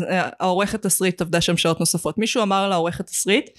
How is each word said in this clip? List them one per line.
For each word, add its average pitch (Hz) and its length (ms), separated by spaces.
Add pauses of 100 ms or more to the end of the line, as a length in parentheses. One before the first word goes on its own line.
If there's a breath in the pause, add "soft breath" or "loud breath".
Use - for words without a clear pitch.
אה, 180 200 (100)
העורכת 190 420
תסריט 185 400
עבדה 170 200
שם 175 160
שעות 165 220
נוספות. 165 380
מישהו 226 260
אמר 196 260
לעורכת 170 360
תסריט, - 540